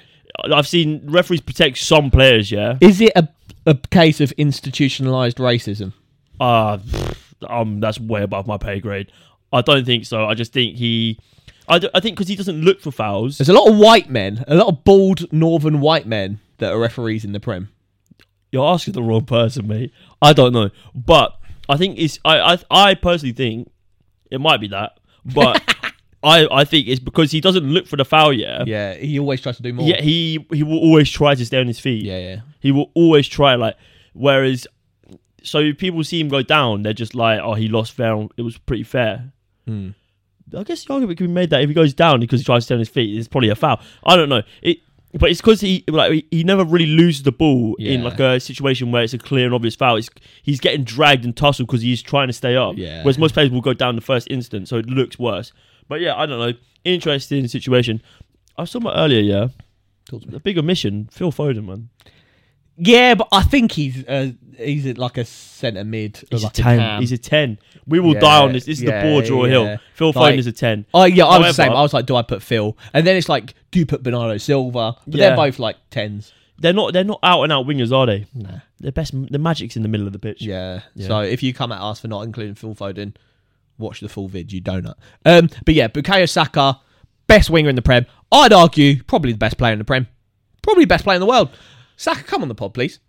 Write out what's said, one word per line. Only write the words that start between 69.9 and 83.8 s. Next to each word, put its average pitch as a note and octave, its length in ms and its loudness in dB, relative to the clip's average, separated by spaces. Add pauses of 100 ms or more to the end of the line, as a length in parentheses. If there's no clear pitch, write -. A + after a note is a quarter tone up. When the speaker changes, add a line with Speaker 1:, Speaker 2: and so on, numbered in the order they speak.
Speaker 1:
Phil D#3+ 200 0
Speaker 2:
Like, D3 200 4
Speaker 1:
Foden C3+ 40 0
is A#2+ 80 -2
a A#2 60 -6
ten. A2 420 -4
Speaker 2:
oh, F#3 100 8
yeah, F3+ 220 6
I F3+ 120 6
was - 0 -
the F3 40 6
Speaker 1:
However F3 100 4
Speaker 2:
same. C3+ 200 2
I C3+ 100 2
was D3 100 0
like, B2+ 140 -2
"Do C3 100 0
I A#2+ 60 0
put G2+ 200 -8
Phil?" G#2+ 360 -4 (160)
And D#3+ 120 4
then F#3 100 4
it's E3+ 120 -2
like, B2+ 260 -4 (160)
"Do F#3 100 0
you D#3 60 2
put - 160 -6
Bernardo A#2 360 -4
Silva?" B2 560 -4 (120)
But D3 120 -6
they're D3 120 2
Speaker 1:
Yeah. B2+ 60 0
Speaker 2:
both, C#3+ 220 -2
like, A2+ 180 -8 (140)
tens. G#2 420 -10 (260)
Speaker 1:
They're E3+ 140 0
not, G3+ 220 0
they're F#3 100 0
not G#3 180 -6
out F3 200 2
and D3+ 100 0
out C3 140 -2
wingers, C3 280 -2
are C3 120 4
they? G2+ 280 -4
Speaker 2:
Nah. G#2+ 260 -14 (180)
Speaker 1:
They're C#3 140 -10
best, D#3 200 -8 (180)
the C#3+ 80 -6
magic's D3+ 380 -6
in A2 60 -6
the G#2+ 60 -4
middle G#2 180 -4
of G2 80 -10
the G2+ 40 -12
pitch. G#2+ 220 -12
Speaker 2:
Yeah. F#2+ 400 -10 (140)
Speaker 1:
Yeah. G2 140 -12
Speaker 2:
So G#2+ 120 -2
if G#2 220 -4
you B2+ 100 -2
come A#2+ 200 -8
at F#2+ 100 -14
us G#2 180 -10
for A2+ 80 -14
not G#2+ 140 -10
including G#2+ 320 -12
Phil A2 200 -14
Foden, G2+ 400 -12 (640)
watch - 240 -12